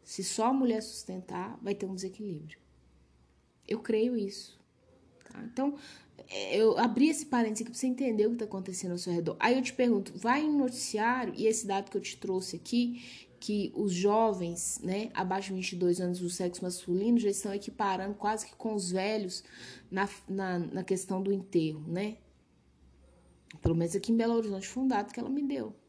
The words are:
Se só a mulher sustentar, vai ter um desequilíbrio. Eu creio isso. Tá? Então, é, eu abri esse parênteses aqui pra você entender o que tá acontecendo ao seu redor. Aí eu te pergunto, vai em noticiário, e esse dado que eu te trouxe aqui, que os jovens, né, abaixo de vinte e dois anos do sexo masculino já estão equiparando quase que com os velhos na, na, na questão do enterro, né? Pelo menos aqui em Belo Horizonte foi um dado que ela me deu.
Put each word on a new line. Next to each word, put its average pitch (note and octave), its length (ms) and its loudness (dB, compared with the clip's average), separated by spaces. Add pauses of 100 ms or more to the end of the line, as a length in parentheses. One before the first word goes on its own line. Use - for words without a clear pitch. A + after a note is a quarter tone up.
Se - 220 -10
só A3 220 0
a C4 80 4
mulher A#3+ 280 4
sustentar, F#3 800 -8
vai G3+ 140 -2
ter G3+ 120 -6
um F#3+ 80 -6
desequilíbrio. F#3 640 -8 (1080)
Eu G#3+ 120 -4
creio A3+ 360 2
isso. - 460 -4 (640)
Tá? - 260 -14
Então, C#4 240 0 (520)
é, G2 300 -4
eu A3 200 6
abri B3 320 4
esse - 160 -2
parênteses A3+ 360 0
aqui A#3 100 -6
pra - 80 -10
você C4 80 0
entender A#3+ 400 2
o A#3 40 4
que A#3+ 60 -2
tá A3 80 -2
acontecendo F#3+ 460 -6
ao F3 80 -4
seu F3+ 120 -4
redor. E3+ 280 0
Aí A#3+ 160 6
eu C4 80 2
te - 100 -4
pergunto, A3+ 420 2
vai C4 280 2
em D4+ 120 2
noticiário, B3 800 0
e A3 120 2
esse A3 180 2
dado G3 240 -2
que - 80 -4
eu F3+ 40 0
te - 160 -10
trouxe F#3 400 -2
aqui, A#3+ 440 0 (380)
que G#3 360 -2
os G3+ 160 2
jovens, F#3 920 2
né, G3+ 320 -2
abaixo F#3+ 340 -2
de F#3+ 60 -4
vinte F#3 160 -4
e F#3+ 40 -8
dois F3 240 2
anos F3+ 200 -2
do F3 100 -2
sexo F3+ 320 -4
masculino F#3 560 2
já G#3 120 4
estão G3+ 240 -2
equiparando G3 600 -2
quase G#3+ 320 -2
que - 100 -20
com A3 200 -4
os F3+ 160 -2
velhos F#3+ 520 0 (460)
na, F#3+ 180 2 (220)
na, F#3+ 300 0
na F3+ 240 -4
questão F#3+ 400 0
do G3+ 100 2
enterro, D#3 540 0
né? G3+ 300 -2 (1400)
Pelo E3 140 2
menos E3 200 0
aqui G3 160 0
em A3+ 60 8
Belo A#3 180 4
Horizonte G3+ 320 0
foi B3+ 160 -4
um C4 40 4
dado G#3 240 2
que - 80 -8
ela A#3+ 100 -4
me C#4 120 0
deu. C4+ 340 -2 (140)